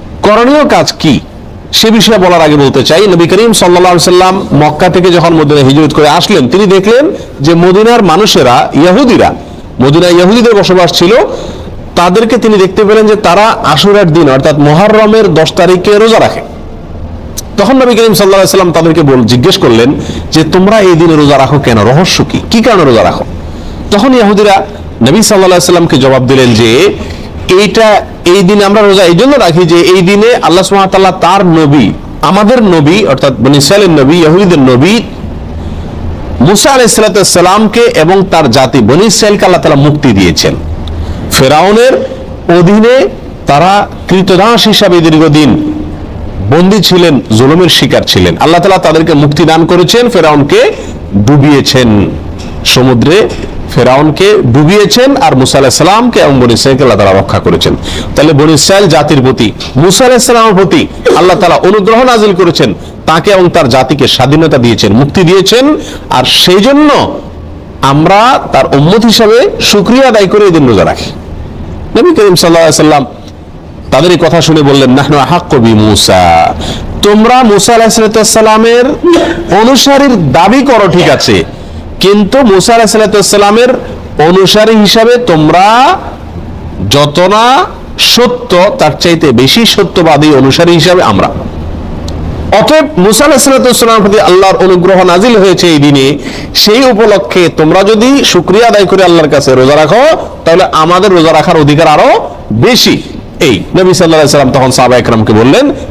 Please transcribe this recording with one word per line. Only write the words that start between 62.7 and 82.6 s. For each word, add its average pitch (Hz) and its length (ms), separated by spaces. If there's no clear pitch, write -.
তাকে 165 260
এবং 185 180
তার 156 200
জাতিকে 131 380
স্বাধীনতা 147 500
দিয়েছেন, 113 360
মুক্তি 143 300
দিয়েছেন। 196 540
আর 123 140
সেই 180 360
জন্য 262 600
আমরা 190 580
তার 135 260
উম্মত 190 280
হিসাবে 233 440
শুকরিয়া 226 460
আদায় 214 200
করে 208 180
এই 185 60
দিন 156 160
রোজা 95 180
রাখি। - 260
নবী 220 60
করিম 214 340
সাল্লাল্লাহু 165 220
আলাইহি 160 200
সাল্লাম 151 280
তাদের 165 200
এই 170 60
কথা 165 240
শুনে 156 200
বললেন, 139 280
"নাহনু 135 280
আহাক্কু 147 400
বি 113 160
মূসা, 92 800
তোমরা 226 420
মূসা 208 300
আলাইহিস 220 540
সালামের 226 580
অনুসারীর 254 720
দাবি 202 300
করো 226 260
ঠিক 165 220
আছে, 113 340
কিন্তু 202 400
মূসা 208 360